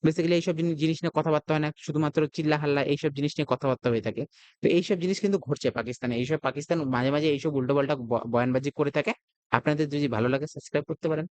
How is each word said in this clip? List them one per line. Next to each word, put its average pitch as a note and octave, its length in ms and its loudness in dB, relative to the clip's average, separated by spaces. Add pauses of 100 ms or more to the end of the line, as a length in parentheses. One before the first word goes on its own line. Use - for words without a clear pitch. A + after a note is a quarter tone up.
basically E3 300 2
এইসব E3+ 240 0
জিনি-, E3 180 0
জিনিস D#3+ 280 0
নিয়ে E3+ 120 -2
কথাবার্তা D#3 380 0
হয় D#3 80 2
না, D3+ 160 -2
শুধুমাত্র D3+ 500 0
চিল্লা D3+ 300 0
হাল্লা C#3+ 260 0
এইসব C#3+ 260 0
জিনিস C#3+ 220 -2
নিয়ে D3+ 180 -2
কথাবার্তা B2+ 400 0
হয়ে A#2 120 2
থাকে। A2+ 240 -4 (380)
তো - 40 4
এইসব F3+ 320 2
জিনিস F#3 200 0
কিন্তু G3 200 2
ঘটছে C3+ 320 -2
পাকিস্তানে। A#2+ 440 -4
এইসব B2+ 220 0
পাকিস্তান D3 460 -2
মাঝে C3 280 2
মাঝে D3+ 180 2
এইসব D3 260 0
উল্টোপাল্টা C#3 400 2
ব-, A#2+ 320 -2
বয়ানবাজি B2+ 440 0
করে C#3+ 200 0
থাকে। F3 220 0 (380)
আপনাদের D3 380 0
যদি C#3+ 180 -2
ভালো A#2 220 0
লাগে C#3 180 -2
সাবস্ক্রাইব - 380 -6
করতে D#3+ 240 -4
পারেন D#3 220 -2